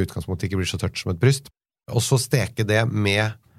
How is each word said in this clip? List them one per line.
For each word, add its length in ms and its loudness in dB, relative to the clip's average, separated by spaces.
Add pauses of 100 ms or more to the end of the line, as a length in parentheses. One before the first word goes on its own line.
utgangspunktet 440 -6
ikke 120 -2
blir 100 -2
så 80 -4
tørt 180 -4
som 140 -6
et 100 -2
bryst. 280 2 (400)
Og 140 0
så 180 2
steke 460 0
det 260 4
med 400 2 (260)